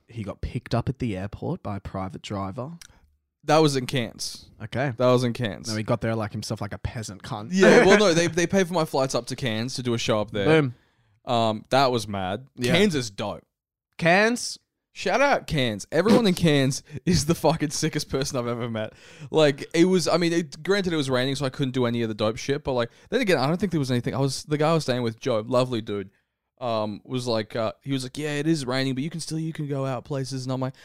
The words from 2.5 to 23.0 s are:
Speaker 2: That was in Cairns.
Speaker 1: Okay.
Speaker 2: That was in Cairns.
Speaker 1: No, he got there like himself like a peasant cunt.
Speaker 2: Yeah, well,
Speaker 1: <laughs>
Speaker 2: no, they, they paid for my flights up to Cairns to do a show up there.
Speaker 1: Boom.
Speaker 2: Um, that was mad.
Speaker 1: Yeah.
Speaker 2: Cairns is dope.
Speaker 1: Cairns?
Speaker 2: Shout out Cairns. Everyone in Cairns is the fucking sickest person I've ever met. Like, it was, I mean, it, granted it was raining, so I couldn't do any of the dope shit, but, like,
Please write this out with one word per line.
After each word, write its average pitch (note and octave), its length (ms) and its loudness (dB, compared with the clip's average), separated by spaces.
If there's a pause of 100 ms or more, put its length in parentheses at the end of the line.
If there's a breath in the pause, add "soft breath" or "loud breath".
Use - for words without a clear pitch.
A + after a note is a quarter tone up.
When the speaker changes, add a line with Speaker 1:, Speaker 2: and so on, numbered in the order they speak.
Speaker 2:
That D3+ 140 6
was C#3+ 180 4
in B2+ 80 -2
Cairns. - 600 -6 (160)
Speaker 1:
Okay. B2 340 -4
Speaker 2:
That B2 100 2
was B2+ 160 6
in A#2+ 80 -2
Cairns. G2+ 380 -6
Speaker 1:
No, A2 80 -4
he A2 60 -4
got A#2 180 -2
there A2+ 140 -2
like G#2+ 180 -6
himself G#2+ 260 -8
like G2+ 140 -8
a G2+ 40 -10
peasant - 460 -10
cunt. A2 300 -10
Speaker 2:
Yeah, G#3 320 8
well, G3 140 8
Speaker 1:
<laughs> G#3+ 60 4
Speaker 2:
no, F3 80 6
they, E3+ 140 4
they E3+ 200 0
paid F#3+ 200 2
for E3+ 60 -8
my E3 120 2
flights C3+ 300 0
up A#2+ 120 -2
to C3 100 -8
Cairns A#2 380 -4
to B2+ 80 -6
do B2 100 0
a A#2 40 0
show A2+ 220 0
up G#2 120 -4
there. G2+ 140 -2
Speaker 1:
Boom. D3 300 4 (500)
Speaker 2:
Um, A2+ 440 0
that C3 220 4
was A#2 140 -2
mad. G2+ 420 -6 (100)
Speaker 1:
Yeah. B2 160 0
Speaker 2:
Cairns F#3 220 4
is A#2+ 140 -2
dope. G2+ 360 -8 (520)
Speaker 1:
Cairns? G3+ 600 2 (340)
Speaker 2:
Shout G3 300 0
out C4+ 260 2
Cairns. B2 440 0
Everyone G3+ 360 4
in F3+ 60 4
Cairns C#3+ 500 2 (220 loud breath)
is D#3+ 200 2
the E3 100 2
fucking D#3 340 0
sickest D3 400 -4
person C3+ 280 -4
I've A#2+ 100 -2
ever A#2+ 220 -4
met. A2 220 -6 (400 loud breath)
Like, D3 420 2
it E3+ 120 6
was, F#3 240 2
I D#3+ 80 4
mean, E3+ 160 2
it, E3 280 -4
granted F3+ 300 0
it D#3+ 60 0
was C3+ 120 -2
raining, C3 260 0
so C#3+ 100 -2
I C3 40 -2
couldn't C3 220 -4
do B2+ 140 0
any A#2 160 0
of A2+ 80 -2
the A2 60 -4
dope A2 220 0
shit, C#3 280 -4
but, C#3 80 -2
like, A#2+ 160 0 (200 soft breath)